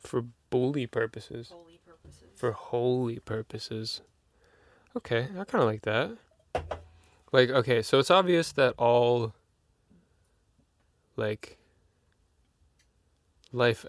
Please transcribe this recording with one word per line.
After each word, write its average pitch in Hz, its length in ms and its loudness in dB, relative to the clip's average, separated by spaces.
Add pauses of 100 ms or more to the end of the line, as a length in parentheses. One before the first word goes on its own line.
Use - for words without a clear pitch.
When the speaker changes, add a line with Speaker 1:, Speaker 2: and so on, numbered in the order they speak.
Speaker 1:
For 123 220 -4 (280)
bully 131 380 0
purposes. 113 640 -6
Speaker 2:
Holy 170 360 -20
purposes. - 480 -20
Speaker 1:
For - 160 -2
holy 120 720 -2
purposes. 110 800 -8 (960)
Okay, 123 320 -2 (100)
I 196 60 -8
kinda 185 200 0
like 107 180 -2
that. 135 360 -2 (1120)
Like, 127 200 4
okay, 123 320 2
so - 160 4
it's 135 120 2
obvious 175 420 4
that 127 260 2
all, 120 560 2 (1800)
like, 107 440 -6 (1900)
life 120 360 0